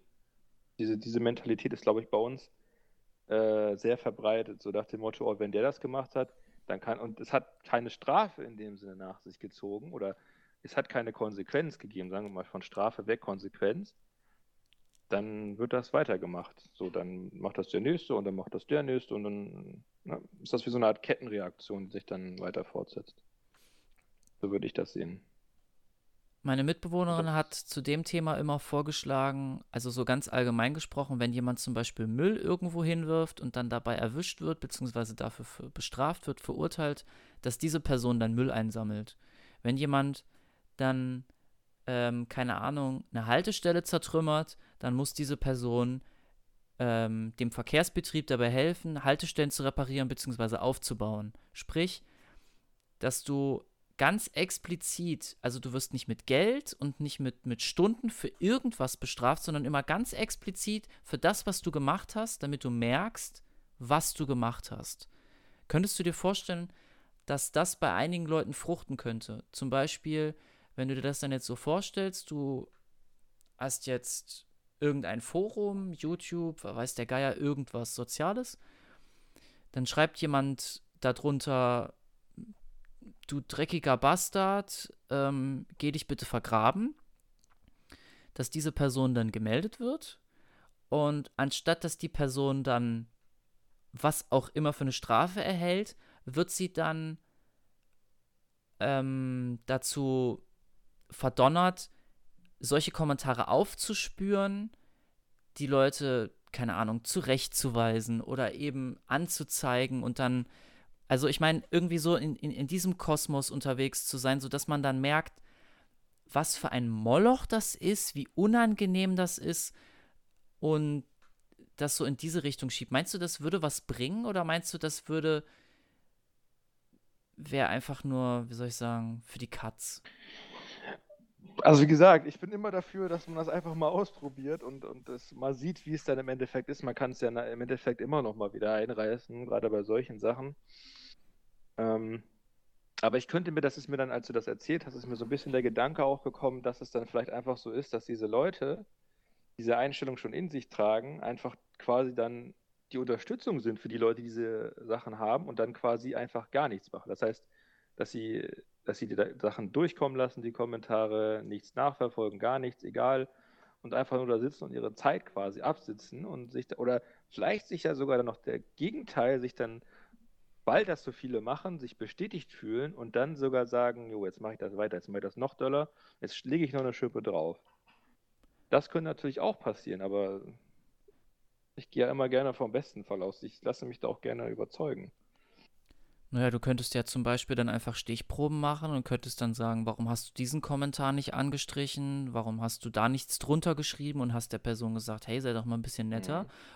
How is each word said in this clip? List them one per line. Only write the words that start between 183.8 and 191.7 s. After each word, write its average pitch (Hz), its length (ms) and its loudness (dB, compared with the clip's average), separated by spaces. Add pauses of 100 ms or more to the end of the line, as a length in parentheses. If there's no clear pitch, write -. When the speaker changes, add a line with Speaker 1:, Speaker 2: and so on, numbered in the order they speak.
Speaker 1:
mich 120 140 -10
da 127 80 -4
auch 110 140 -6
gerne 120 280 -4
überzeugen. 156 640 -4 (1200)
Speaker 2:
Naja, 123 180 4
du 117 100 0
könntest 123 360 0
ja 117 100 0
zum 127 180 -2
Beispiel 123 320 0
dann 117 140 2
einfach 113 260 -4
Stichproben 147 640 -2
machen 147 320 0
und 131 140 0
könntest - 360 -4
dann 117 120 0
sagen, 113 320 0
„Warum 113 240 -2
hast 117 200 -2
du - 40 -20
diesen 127 280 -4
Kommentar 139 500 -2
nicht 139 240 -2
angestrichen? 139 960 -2